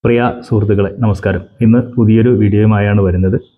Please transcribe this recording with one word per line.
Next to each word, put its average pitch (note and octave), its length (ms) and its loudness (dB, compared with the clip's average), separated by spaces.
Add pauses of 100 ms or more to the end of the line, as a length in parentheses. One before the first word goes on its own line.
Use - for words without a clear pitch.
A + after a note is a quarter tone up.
പ്രിയ A#2+ 180 2 (240)
സുഹൃത്തുക്കളെ, G#2 440 0 (100)
നമസ്കാരം. G2+ 420 -2 (200)
ഇന്ന് A#2 160 4
പുതിയൊരു A2 520 2
വീഡിയോയുമായാണ് G#2 720 0
വരുന്നത്. F#2 400 -2 (160)